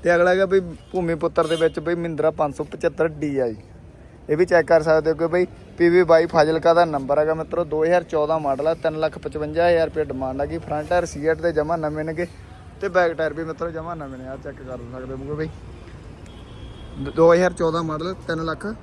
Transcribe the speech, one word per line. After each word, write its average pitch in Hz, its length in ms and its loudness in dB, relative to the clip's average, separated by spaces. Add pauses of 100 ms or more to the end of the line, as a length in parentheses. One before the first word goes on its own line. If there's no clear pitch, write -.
ਤੇ 170 120 4
ਅਗਲਾ 175 160 4
ਹੈਗਾ 185 160 4
ਬਈ 190 140 4
ਭੂਮੀ 170 540 -4
ਪੁੱਤਰ 165 320 0
ਦੇ 160 100 0
ਵਿੱਚ 160 240 2
ਬਈ 165 140 -2
ਮਹਿੰਦਰਾ 160 360 0
ਪੰਜ 151 240 -2
ਸੌ 151 100 -6
ਪਚੱਤਰ 165 440 -2
ਡੀ 147 300 -4
ਆਈ 120 160 0 (760)
ਇਹ 151 60 2
ਵੀ 175 100 4
ਚੈੱਕ 170 200 4
ਕਰ 160 160 6
ਸਕਦੇ 160 280 2
ਹੋ 160 60 0
ਕਿ 165 100 0
ਬਈ 180 200 2 (320)
ਪੀ 170 100 6
ਵੀ 175 140 6
ਬਾਈ 165 240 6
ਫਾਜ਼ਿਲਕਾ 160 480 4
ਦਾ 175 100 6
ਨੰਬਰ 143 340 0
ਹੈਗਾ 156 160 2
ਮਿੱਤਰੋ। 160 300 -4
ਦੋ 151 200 -2
ਹਜ਼ਾਰ 175 180 4
ਚੌਦਾਂ 160 380 0
ਮਾਡਲ 139 260 -2
ਆ, 165 80 2
ਤਿੰਨ 156 260 -4
ਲੱਖ 156 180 -2
ਪਚਵੰਜਾ 151 500 -2
ਹਜ਼ਾਰ 165 200 4
ਰੁਪਏ 156 160 -2
ਡਿਮਾਂਡ 131 360 -6
ਹੈਗੀ। 151 180 -4
ਫਰੰਟ 151 300 -6
ਟਾਇਰ 175 160 2
ਸੀ 151 220 -6
ਐਟ 160 140 0
ਦੇ 170 120 0
ਜਮਾਂ 156 260 0
ਨਵੇਂ 151 260 -4
ਨੇਗੇ 165 220 -6 (540)
ਤੇ 196 80 -4
ਬੈਕ 175 240 2
ਟਾਇਰ 156 200 -2
ਵੀ 160 120 -8
ਮਿੱਤਰੋ 165 260 -6
ਜਮਾਂ 165 260 -10
ਨਵੇਂ 135 220 -12
ਨੇ। 131 100 -12
ਆ 135 160 -10
ਚੈੱਕ 139 120 -12
ਕਰ 127 220 -12 (140)
ਸਕਦੇ 127 220 -10
ਹੋ 135 220 -8
ਬਈ 156 120 -6 (1700)
ਦੋ 165 160 8
ਹਜ਼ਾਰ 175 200 4
ਚੌਦਾਂ 165 300 -2
ਮਾਡਲ, 160 320 -6 (140)
ਤਿੰਨ 160 160 -4
ਲੱਖ 160 220 -6 (160)